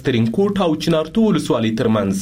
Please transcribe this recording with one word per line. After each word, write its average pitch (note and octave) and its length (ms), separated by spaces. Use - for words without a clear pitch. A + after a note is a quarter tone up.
ترینکوټ D3 580
او D#3+ 80
چنارتو D#3+ 420
ولسوالۍ D3 440
ترمنځ G#2+ 420